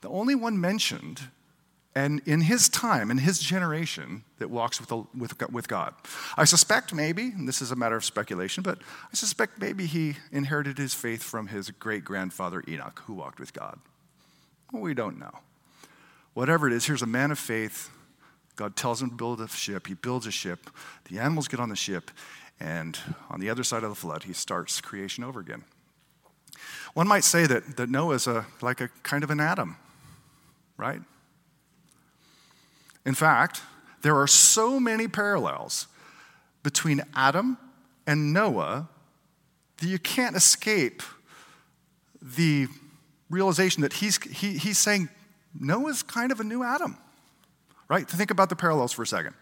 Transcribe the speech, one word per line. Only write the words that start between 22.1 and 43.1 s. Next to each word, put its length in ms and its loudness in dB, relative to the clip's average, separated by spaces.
and 380 -6
on 80 -10
the 100 -6
other 140 -4
side 200 -2
of 60 -4
the 60 -10
flood, 280 -10
he 100 -12
starts 460 -6
creation 440 -10
over 160 -12
again. 240 -14
One 140 4
might 160 6
say 220 6
that, 320 2
that 120 -2
Noah 260 2
is 120 0
a, 180 0
like 200 -2
a 80 -6
kind 200 -2
of 60 -4
an 100 0
Adam, 380 0
right? 260 -6
In 80 0
fact, 480 4
there 140 6
are 120 6
so 520 8
many 280 2
parallels 800 -2
between 380 2
Adam 420 4
and 280 2
Noah 560 2
that 100 -4
you 120 -2
can't 360 0
escape 680 4
the 460 2